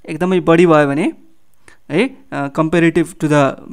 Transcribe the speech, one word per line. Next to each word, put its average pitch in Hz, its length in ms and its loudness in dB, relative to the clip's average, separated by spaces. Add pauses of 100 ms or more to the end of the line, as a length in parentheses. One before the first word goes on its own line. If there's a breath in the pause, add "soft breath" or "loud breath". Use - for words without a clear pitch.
एकदमै 175 320 -2
बढी 165 260 4
भयो 151 200 4
भने 160 260 -2 (760 soft breath)
है, 220 260 -2 (160)
अ, 143 160 -6
comparative 160 600 0
to - 200 -6
the 143 240 2 (200)